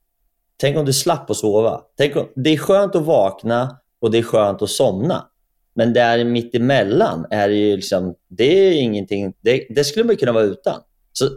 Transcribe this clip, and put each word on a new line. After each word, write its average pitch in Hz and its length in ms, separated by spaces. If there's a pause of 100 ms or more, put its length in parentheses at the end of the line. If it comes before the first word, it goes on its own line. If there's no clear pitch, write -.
(580)
tänk 143 200
om 151 80
du 135 80
slapp 165 360
att 107 80
sova. 107 440 (160)
Tänk 143 180
om, - 200
det 131 140
är 151 80
skönt 196 380
att 156 100
vakna 120 720 (240)
och 113 100
det 113 60
är 117 60
skönt 104 380
att 101 80
somna. 120 560 (500)
Men 117 180
där 120 320
mitt 120 300
emellan 120 760
är 104 180
det 104 60
ju 104 200
liksom, 92 400 (140)
det 92 140 (240)
är 185 40 (100)
ingenting, 101 600
det, 120 280
det 127 140
skulle 214 220
man 220 120
kunna 127 140
vara 113 120
utan. 104 360 (340)
Så, 135 120 (100)